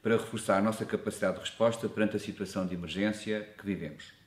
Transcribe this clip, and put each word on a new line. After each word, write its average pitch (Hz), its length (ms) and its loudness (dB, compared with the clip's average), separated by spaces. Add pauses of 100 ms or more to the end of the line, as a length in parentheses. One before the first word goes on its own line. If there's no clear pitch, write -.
para - 140 4
reforçar - 440 2
a - 20 4
nossa 107 240 2
capacidade 101 500 0
de - 60 -10
resposta 113 480 2
perante 107 260 2
a 101 40 0
situação 92 460 -4
de 90 100 -4
emergência 104 680 -2 (160)
que - 80 -16
vivemos. 82 480 -4 (140)